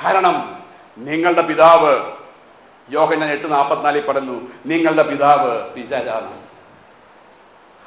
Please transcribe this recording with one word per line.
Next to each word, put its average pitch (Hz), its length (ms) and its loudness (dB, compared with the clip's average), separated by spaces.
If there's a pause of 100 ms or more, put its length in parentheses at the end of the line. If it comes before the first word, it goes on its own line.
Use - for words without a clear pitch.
കാരണം 180 520 0 (420)
നിങ്ങളുടെ 165 440 0
പിതാവ്, 156 680 4 (760)
യോഹന്നാൻ 156 420 0
എട്ട് 151 200 -4
നാപ്പത്തിനാലിൽ 147 480 0
പറയുന്നു, 135 520 -6 (140)
നിങ്ങളുടെ 156 360 0
പിതാവ് 139 580 2
പിശാചാണ്. 117 840 -8 (1400)